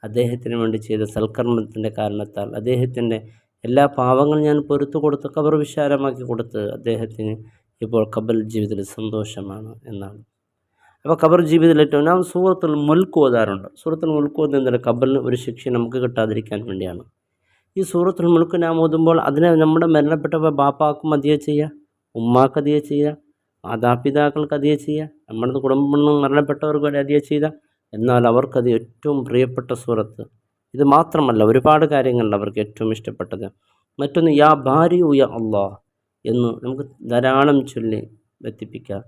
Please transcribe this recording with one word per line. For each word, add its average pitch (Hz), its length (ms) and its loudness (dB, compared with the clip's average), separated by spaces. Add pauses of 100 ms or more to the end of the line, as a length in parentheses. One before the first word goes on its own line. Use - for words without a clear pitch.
അദ്ദേഹത്തിന് 120 560 -4
വേണ്ടി 113 220 -2
ചെയ്ത 107 260 -4
സൽക്കർമ്മത്തിൻ്റെ 110 840 -4
കാരണത്താൽ 104 640 -6
അദ്ദേഹത്തിൻ്റെ 120 600 -2 (480)
എല്ലാ 127 260 4
പാവങ്ങളും 143 560 2
ഞാൻ 147 180 2
പൊറുത്തു 143 340 -4
കൊടുത്ത് 143 300 -2
ഖബർ 151 280 0
വിശാലമാക്കി 139 680 -2
കൊടുത്ത് 117 360 -8 (140)
അദ്ദേഹത്തിന് 110 600 -6 (480)
ഇപ്പോൾ 110 260 -2
ഖബർ 113 280 -4 (160)
ജീവിതത്തിൽ 104 420 -6
സന്തോഷമാണ് 107 760 -10 (140)
എന്നാണ്. 101 340 -16 (840)
അപ്പോൾ 160 160 0
ഖബർ 165 200 6 (100)
ജീവിതത്തിൽ 160 340 6
ഏറ്റവും 147 240 2
നാം 180 160 2
സൂറത്തുൽ 180 560 0
മുൽക്ക് 170 460 2
ഓതാറുണ്ട്. 104 500 0
സൂറത്തുൽ 160 400 -4
മുൽക്ക് 147 260 -2
ഓതുന്നത് 139 200 0
എന്താണ്? 123 220 0
ഖബറിൽ 131 360 0
ഒരു 123 160 -2
ശിക്ഷ 123 320 -10
നമുക്ക് 120 320 -2
കിട്ടാതിരിക്കാൻ 110 640 -4
വേണ്ടിയാണ്. 92 400 -10 (720)
ഈ 190 80 -2
സൂറത്തുൽ 180 480 0
മുൽക്ക് 170 300 2
നാം 165 180 0
ഓതുമ്പോൾ 160 480 4
അതിനെ 160 320 4
നമ്മുടെ 160 340 4
മരണപ്പെട്ട 151 400 2 (220)
ബാപ്പാക്കും 147 580 0
അതിയെ 147 320 2
ചെയ്യുക, 151 260 -2 (420)
ഉമ്മാക്ക് 123 460 2
അതിയെ 147 300 0
ചെയ്യുക, 147 280 -2 (460)
മാതാപിതാക്കൾക്ക് 139 960 0
അതിയെ 147 180 0
ചെയ്യുക, 151 360 -6 (100)
നമ്മുടെ 123 420 -4
കുടുംബം 143 480 2 (100)
മരണപ്പെട്ടവർക്ക് 147 640 0
വേണ്ടി 143 180 -2
അതിയെ 147 240 2
ചെയ്യുക. 151 180 0 (440)
എന്നാൽ 120 340 2
അവർക്കത് 123 440 2
ഏറ്റവും 120 540 -4
പ്രിയപ്പെട്ട 123 520 -2
സൂറത്ത് 110 460 -6 (520)
ഇത് 131 160 -2
മാത്രമല്ല, 143 540 2
ഒരുപാട് 151 480 4
കാര്യങ്ങളുണ്ട് 120 460 0
അവർക്ക് 104 240 -6
ഏറ്റവും 110 300 -4
ഇഷ്ടപ്പെട്ടത്. 107 540 -10 (520)
മറ്റൊന്ന് 151 420 0
യാ 151 100 8 (160)
ബാരിഉ 165 480 4
യാ 135 120 4 (120)
അല്ലാഹ് 101 360 -2 (500)
എന്ന് 117 260 0 (100)
നമുക്ക് 131 240 -8 (240)
ധാരാളം 135 580 4
ചൊല്ലി 110 340 -6 (500)
എത്തിപ്പിക്കുക, 110 580 -14